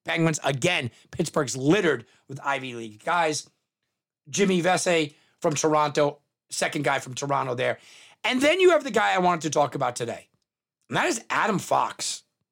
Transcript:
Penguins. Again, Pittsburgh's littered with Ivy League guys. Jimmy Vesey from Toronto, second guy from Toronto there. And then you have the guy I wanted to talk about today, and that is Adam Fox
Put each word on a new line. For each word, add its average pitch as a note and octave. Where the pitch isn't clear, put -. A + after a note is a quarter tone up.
Penguins. E3
Again, C#3+
Pittsburgh's D3
littered D3
with C#3
Ivy C3
League A2
guys. E3
Jimmy F#3
Vesey E3+
from E3
Toronto, D3+
second E3
guy C#3
from C3
Toronto C3+
there. B2
And B3
then D#4
you F4+
have D4+
the C4+
guy G3+
I F#3+
wanted F3
to D#3+
talk C#3+
about B2+
today, A2+
and C#3+
that A#3
is D4
Adam F3+
Fox -